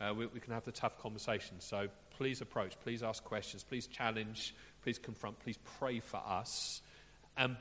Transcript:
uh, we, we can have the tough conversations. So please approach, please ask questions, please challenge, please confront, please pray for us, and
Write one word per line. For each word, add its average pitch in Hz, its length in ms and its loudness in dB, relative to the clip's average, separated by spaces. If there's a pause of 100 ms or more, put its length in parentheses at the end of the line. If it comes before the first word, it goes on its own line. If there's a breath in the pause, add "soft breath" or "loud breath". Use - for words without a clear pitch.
uh, 104 140 2
we, 113 120 0
we 113 120 -4
can 117 140 -6
have 117 120 0
the 120 80 -4
tough - 260 2
conversations. 107 640 0
So 101 240 2 (220)
please 131 300 0
approach, 104 420 0
please 117 200 0
ask 110 220 0
questions, 104 400 -2
please 123 220 -2
challenge, 110 680 2 (280 loud breath)
please 120 160 4
confront, 110 420 -4
please 113 180 -2 (200)
pray 123 220 2
for - 260 -2
us, - 560 0 (560 loud breath)
and 127 220 8